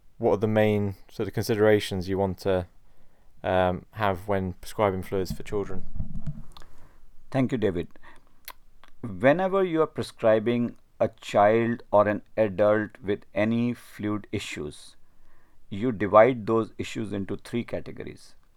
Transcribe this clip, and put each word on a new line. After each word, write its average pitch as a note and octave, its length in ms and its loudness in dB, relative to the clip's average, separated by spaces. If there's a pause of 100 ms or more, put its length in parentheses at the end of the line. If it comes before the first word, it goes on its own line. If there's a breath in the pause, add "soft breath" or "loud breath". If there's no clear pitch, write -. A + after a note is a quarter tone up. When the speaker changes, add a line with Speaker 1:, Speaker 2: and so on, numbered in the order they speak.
(180)
Speaker 1:
what A#2 140 2
are G#2+ 80 2
the G#2+ 60 -2
main G#2+ 500 2 (140)
sort G2+ 200 -6
of - 40 -10
considerations G#2 760 2
you F#2+ 80 -2
want F#2+ 220 0
to, F#2 280 0 (800)
um, F#2 460 0
have G2+ 360 -2
when F#2+ 320 -2
prescribing G2 420 -2
fluids F#2+ 300 -4
for - 120 -8
children? F#2+ 420 0 (1500 loud breath)
Speaker 2:
Thank C3 220 0
you, C3 40 0
David. F#2 300 -2 (1160 soft breath)
Whenever D#3 600 2
you D#3+ 180 0
are D3+ 60 2
prescribing A2+ 880 0 (240)
a A2+ 80 2 (140)
child A2+ 600 2 (120)
or G#2 160 6
an G#2 140 -2 (120)
adult G#2+ 540 2 (120)
with F#2+ 200 -4 (120)
any A#2 400 0
fluid G#2 600 -6
issues, - 640 -10 (680)
you G#2 240 -4
divide G#2 540 6
those A2 320 0
issues - 340 -6
into G2+ 240 -6
three A#2+ 280 -6
categories. - 720 -12 (220)